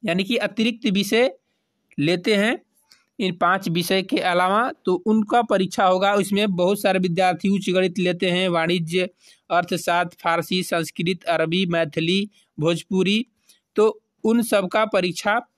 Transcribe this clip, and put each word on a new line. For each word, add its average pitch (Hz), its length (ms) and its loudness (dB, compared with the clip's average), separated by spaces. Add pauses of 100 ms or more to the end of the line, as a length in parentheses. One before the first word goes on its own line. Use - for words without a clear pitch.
यानी 185 200 0
कि 233 120 -2
अतिरिक्त 220 500 -2
विषय 214 440 0 (680)
लेते 175 380 0
हैं 214 220 0 (640)
इन 185 160 -2
पांच 185 320 0
विषय 175 340 0
के 190 140 -4
अलावा, 185 560 0 (120)
तो 185 100 0
उनका 220 480 0
परीक्षा 196 420 0
होगा। 185 300 2
उसमें 196 380 0
बहुत 185 300 0
सारे 190 160 2
विद्यार्थी 180 500 0
उच्च 196 220 0
गणित 185 280 0
लेते 180 320 0
हैं, 185 180 0
वाणिज्य, 170 600 -2 (420)
अर्थशास्त्र, 175 720 0
फारसी, 170 420 -2
संस्कृत, 170 600 -4
अरबी, 170 420 0
मैथिली, 170 640 -2 (300)
भोजपुरी, 185 680 0 (500)
तो 214 240 2 (240)
उन 226 180 2
सब 202 260 0
का 220 160 0
परीक्षा 202 560 -2 (180)